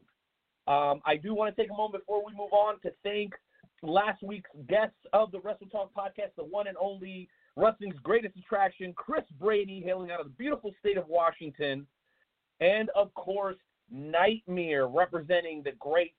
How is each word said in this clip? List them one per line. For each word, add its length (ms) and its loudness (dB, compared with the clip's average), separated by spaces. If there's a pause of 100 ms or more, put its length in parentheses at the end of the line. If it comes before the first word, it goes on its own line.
(680)
Um, 380 4
I 120 2
do 180 -4
wanna 180 0
take 180 0
a 60 -12
moment 280 -4
before 200 -2
we 80 -14
move 200 -6
on 280 6
to 100 -6 (120)
thank 320 -4 (480)
last 400 2
week's 260 -12 (180)
guests 300 2 (160)
of 200 4
the 80 -10
Wrestle 260 -8
Talk 260 -8
podcast, 460 -8
the 60 -10
one 240 -4
and 100 -8
only 500 -6 (280)
wrestling's 460 0
greatest 360 0
attraction, 560 -2
Chris 300 -6 (140)
Brady, 460 0
hailing 260 -4
out 100 -6
of 60 -10
the 60 -18
beautiful 480 -6
state 160 0
of 120 -2
Washington, 800 0 (760)
and, 360 4
of 160 4
course, 460 -4 (320)
Nightmare, 1000 0
representing 720 0
the 100 -6
great 460 0